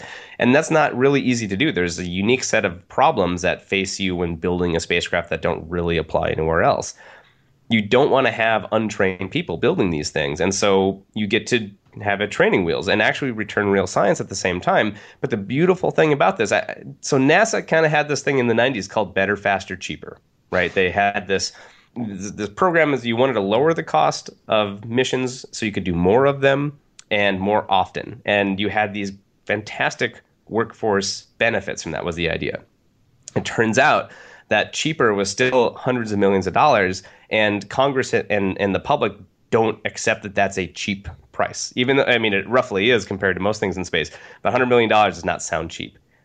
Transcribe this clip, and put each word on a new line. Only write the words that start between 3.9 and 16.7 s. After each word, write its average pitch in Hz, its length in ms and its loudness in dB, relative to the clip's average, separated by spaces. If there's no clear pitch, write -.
you 92 160 -2
when 87 200 -2
building 87 400 -2
a 82 40 0
spacecraft 85 520 -2
that 78 100 -4
don't 80 260 -4
really 85 300 -2
apply 80 320 -2
anywhere 80 320 0
else. 123 320 0
You 113 120 2
don't 120 300 2
wanna 123 200 2
have 113 400 0
untrained 95 600 -2
people 135 260 -6
building 139 320 0
these 73 200 -4
things. 73 300 -2
And 95 160 0
so 98 480 2
you 107 140 -2
get 107 200 -2
to 110 220 -2
have 101 200 -2
a 104 60 0
training 165 360 2
wheels 82 240 -2
and 101 140 2
actually 131 300 0
return 104 380 -2
real 98 180 2
science 160 340 0
at 110 80 -12
the 98 60 -10
same 90 260 -2
time. 120 340 0
But 127 120 -6
the 117 60 0
beautiful 151 540 0
thing 156 220 2
about 175 240 2
this, 104 140 -2
I, - 320 -2